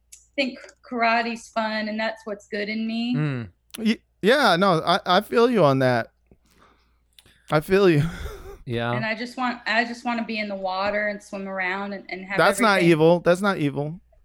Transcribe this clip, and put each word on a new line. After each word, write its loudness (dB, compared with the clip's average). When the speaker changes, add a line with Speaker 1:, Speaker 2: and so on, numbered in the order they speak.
Speaker 1:
think -2
karate's -2
fun -4
and -6
that's -6
what's -10
good -6
in -4
me. -4
Speaker 2:
Mm. -4
Speaker 3:
Y-, 0
yeah, 4
no, 2
I, 2
I 4
feel 2
you 4
on 4
that. 0
I 2
feel 4
you. 6
<laughs> -8
Speaker 2:
Yeah. -4
Speaker 1:
And -2
I -4
just -10
want, -4
I 0
just -12
wanna -4
be -6
in -6
the -6
water -4
and -8
swim -12
around -6
and, -12
and -12
have -6
Speaker 3:
That's 2
not 2
Speaker 1:
everything. 4
Speaker 3:
evil. 4
That's 2
not 0
evil. -4